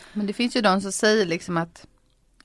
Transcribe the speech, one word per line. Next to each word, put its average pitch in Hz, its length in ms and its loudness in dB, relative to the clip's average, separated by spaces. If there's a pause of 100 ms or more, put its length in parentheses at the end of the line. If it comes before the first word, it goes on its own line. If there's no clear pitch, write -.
(120)
Men 208 140 -6
det 208 60 -4
finns 240 240 -2
ju 247 40 0
de 196 200 4
som 190 120 -6
säger 214 340 2
liksom 170 300 -4
att 165 300 -6 (580)